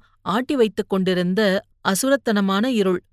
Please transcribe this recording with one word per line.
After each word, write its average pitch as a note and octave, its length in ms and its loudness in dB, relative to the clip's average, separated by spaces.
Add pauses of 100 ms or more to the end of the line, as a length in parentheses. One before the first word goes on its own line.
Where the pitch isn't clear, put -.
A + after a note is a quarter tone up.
(220)
ஆட்டி B3+ 340 -2
வைத்துக் A3 320 0
கொண்டிருந்த F#3 760 0 (260)
அசுரத்தனமான G3+ 760 0
இருள். G3+ 380 0 (100)